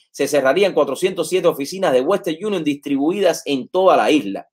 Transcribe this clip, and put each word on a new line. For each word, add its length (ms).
se 160
cerrarían 460
cuatrocientos 540
siete 220
oficinas 420
de 80
Western 460
Union 180
distribuidas 800
en 220
toda 300
la 120
isla. 440